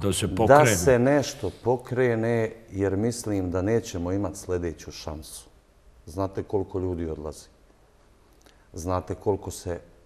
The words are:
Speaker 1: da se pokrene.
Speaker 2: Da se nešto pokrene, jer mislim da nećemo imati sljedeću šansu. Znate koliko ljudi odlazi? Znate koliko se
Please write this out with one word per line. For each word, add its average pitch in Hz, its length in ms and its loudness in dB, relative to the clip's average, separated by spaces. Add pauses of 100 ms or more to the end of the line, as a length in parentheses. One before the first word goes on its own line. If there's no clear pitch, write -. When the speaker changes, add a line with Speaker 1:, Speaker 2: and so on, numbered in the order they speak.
Speaker 1:
da 98 100 2
se 95 220 -2
pokrene. 127 300 8
Speaker 2:
Da 110 120 4
se 120 220 6
nešto 123 520 2 (140)
pokrene, 117 880 0 (180)
jer 98 260 0
mislim 104 540 -2
da 92 120 0
nećemo 95 500 -2
imati 98 260 -4
sljedeću 85 540 -6
šansu. - 560 -12 (580)
Znate 95 360 -6
koliko 98 360 -4
ljudi 90 280 -4
odlazi? 78 400 -10 (1300)
Znate 90 420 -4
koliko 95 360 -2
se 87 300 -8 (260)